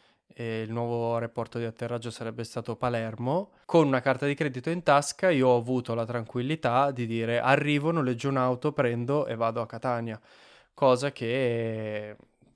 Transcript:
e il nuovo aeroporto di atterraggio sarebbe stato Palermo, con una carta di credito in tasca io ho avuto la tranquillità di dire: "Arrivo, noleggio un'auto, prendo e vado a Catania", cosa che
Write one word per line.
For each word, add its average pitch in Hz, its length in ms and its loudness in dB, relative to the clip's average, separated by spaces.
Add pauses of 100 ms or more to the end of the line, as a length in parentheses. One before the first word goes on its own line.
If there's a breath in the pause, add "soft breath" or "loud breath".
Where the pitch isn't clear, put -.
(320 soft breath)
e 113 300 -6
il 110 80 -8
nuovo 117 440 -2
aeroporto 117 440 -6
di 117 60 -4
atterraggio 117 460 -6
sarebbe 113 340 -8
stato 113 320 -8
Palermo, 120 760 -2 (120)
con 165 220 6
una 131 140 4
carta 135 260 2
di 143 80 2
credito 139 360 -4
in 175 120 -4
tasca 147 480 4
io 131 180 4
ho 120 80 6
avuto 120 380 -2
la 117 100 -2
tranquillità 123 840 0
di 123 160 -4
dire: 113 340 0
"Arrivo, 143 500 2
noleggio 135 380 0
un'auto, 127 440 0
prendo 127 540 0
e 117 80 -4
vado 113 260 0
a 113 60 -4
Catania", 117 540 -4 (540 loud breath)
cosa 131 380 4
che 113 1040 -2 (400)